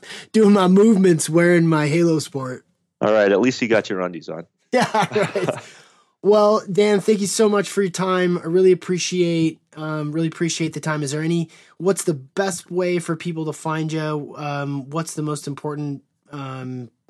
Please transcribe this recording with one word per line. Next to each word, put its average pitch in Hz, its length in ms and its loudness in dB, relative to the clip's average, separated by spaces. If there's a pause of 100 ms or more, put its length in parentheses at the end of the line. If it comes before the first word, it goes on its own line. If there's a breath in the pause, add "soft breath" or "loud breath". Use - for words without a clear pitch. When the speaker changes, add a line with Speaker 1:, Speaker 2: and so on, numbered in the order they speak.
(320 loud breath)
Speaker 1:
doing 214 220 6
my 190 140 4
movements, 190 600 6
wearing 170 380 4
my 156 220 2
Halo 165 320 2
Sport. 127 460 -10 (360)
Speaker 2:
All 107 100 2
right. 104 200 4
At 98 100 4
least 127 220 0
you 117 40 -2
got 107 220 2
your 95 120 -4
undies 90 280 -8
on. 82 220 -12
Speaker 1:
<laughs> - 200 -20
Yeah. 220 400 0
Right. 190 380 -2 (720 loud breath)
Well, 208 480 4
Dan, 208 300 2
thank 208 220 2
you 202 60 -2
so 220 200 2
much 202 220 0
for - 120 -2
your 196 100 0
time. 180 480 0
I - 20 -16
really 185 320 4
appreciate, 170 880 -2 (160)
um, 156 340 -6
really 160 160 -2
appreciate 160 460 -4
the 147 80 -10
time. 151 200 -4
Is 139 100 -4
there 151 100 -4
any, 165 280 -2 (280 soft breath)
what's 180 260 -2
the 170 100 -2
best 175 560 -6
way 180 300 -2
for 165 160 -6
people 160 300 -8
to 151 80 -6
find 156 380 -6
you? 151 460 -6
Um, 143 520 -6
what's 160 240 -8
the 156 80 -8
most 151 260 -6
important, 147 560 -8 (260)
um, 131 640 -12 (180)